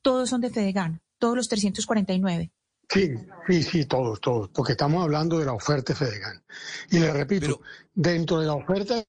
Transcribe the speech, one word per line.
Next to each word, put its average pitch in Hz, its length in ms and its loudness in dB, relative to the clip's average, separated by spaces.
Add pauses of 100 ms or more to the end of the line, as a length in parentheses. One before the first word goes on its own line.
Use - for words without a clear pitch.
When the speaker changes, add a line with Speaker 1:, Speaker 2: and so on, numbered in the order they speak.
Speaker 1:
¿todos 254 280 2
son 247 120 0
de 240 80 -2
Fedegan? 196 520 -2 (160)
¿Todos 240 200 2
los 240 100 -2
trescientos 208 380 -2
cuarenta 208 260 0
y 185 80 2
nueve? 170 320 -2 (380)
Speaker 2:
Sí, 190 220 2 (360)
sí, 175 160 4
sí, 156 220 0
todos, 123 340 0
todos, 113 300 -2
porque 135 240 0
estamos 151 280 2
hablando 160 380 0
de 156 60 0
la 131 80 -2
oferta 135 400 -2
de - 60 -6
Fedegan. 104 440 -6 (480)
Y 175 80 6
le 156 140 4
repito, 143 320 0
Speaker 3:
Pero 147 160 -2 (320)
Speaker 2:
dentro 165 480 2
de 156 60 0
la 151 80 0
oferta 202 540 -2